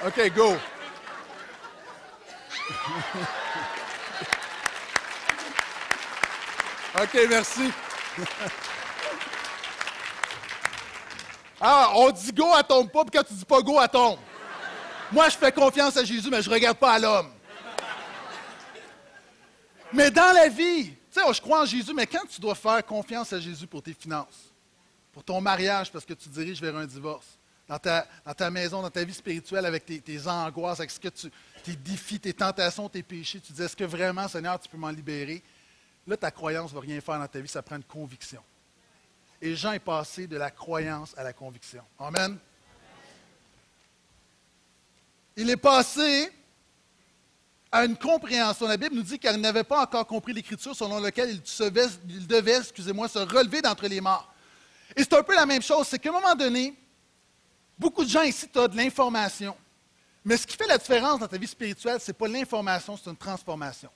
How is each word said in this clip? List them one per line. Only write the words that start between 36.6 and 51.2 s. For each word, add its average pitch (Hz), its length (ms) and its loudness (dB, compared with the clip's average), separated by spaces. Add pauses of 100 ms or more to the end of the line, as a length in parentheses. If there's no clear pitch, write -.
va 143 80 -12
rien 147 200 -10
faire 151 200 -6
dans 143 80 -8
ta 139 120 -14
vie, 139 80 -14
ça 147 140 -10
prend 151 140 -14
une 139 80 -14
conviction. 131 580 -18 (1040)
Et 165 120 -6
Jean 185 160 -4
est 202 80 -6
passé 170 480 -6
de 156 100 -10
la 143 140 -6
croyance 156 640 -8
à 135 60 -12
la 127 100 -10
conviction. 123 500 -20 (140)
Amen. 190 400 -2 (3000)
Il 226 140 -2
est 247 80 2
passé 285 720 4 (1400)
à 233 140 4
une 233 120 -2
compréhension. 240 680 0
La 214 100 0
Bible 285 180 -4
nous 233 60 -4
dit 208 160 -10
qu'il 233 200 0
n'avait 220 260 0
pas 277 180 2
encore 247 240 -2
compris 226 280 -8
l'Écriture 226 420 -10
selon 208 240 -6
laquelle 226 320 -2